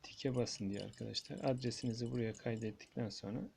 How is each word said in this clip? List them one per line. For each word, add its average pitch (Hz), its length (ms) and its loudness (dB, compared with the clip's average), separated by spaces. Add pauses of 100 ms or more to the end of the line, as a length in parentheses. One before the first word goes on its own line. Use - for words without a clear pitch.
tike - 320 0
basın 110 360 2
diyor 98 140 0
arkadaşlar. 110 600 -4
Adresinizi 120 680 2
buraya 113 200 2
kaydettikten 113 760 -2
sonra 101 320 -4 (160)